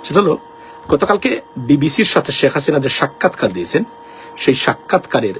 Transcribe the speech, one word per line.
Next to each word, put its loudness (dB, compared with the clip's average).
সেটা 2
হলো, 2
গতকালকে 0
বিবিসির 2
সাথে 0
শেখ 2
হাসিনা 0
যে 0
সাক্ষাৎকার -2
দিয়েছেন, -2
সেই 2
সাক্ষাৎকারের -2